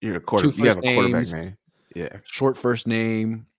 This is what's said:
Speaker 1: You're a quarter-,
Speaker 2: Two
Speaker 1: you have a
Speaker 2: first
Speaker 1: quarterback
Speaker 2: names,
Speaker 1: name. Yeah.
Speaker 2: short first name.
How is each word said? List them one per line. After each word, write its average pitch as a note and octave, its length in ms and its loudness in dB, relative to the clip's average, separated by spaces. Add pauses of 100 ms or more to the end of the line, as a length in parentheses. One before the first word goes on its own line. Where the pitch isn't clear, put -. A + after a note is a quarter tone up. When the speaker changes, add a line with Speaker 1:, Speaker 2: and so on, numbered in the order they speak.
Speaker 1:
You're G#2 160 -4
a - 20 -4
quarter-, A2+ 320 2
Speaker 2:
Two - 100 -6
Speaker 1:
you A#2+ 60 6
have G#2+ 100 4
a F2+ 40 -6
Speaker 2:
first B2+ 120 0
Speaker 1:
quarterback G2+ 200 4
Speaker 2:
names, D#2+ 200 -2
Speaker 1:
name. F2 240 -10 (380)
Yeah. E2+ 300 -8
Speaker 2:
short C3 320 -2
first B2 280 -2
name. A2+ 640 -2 (100)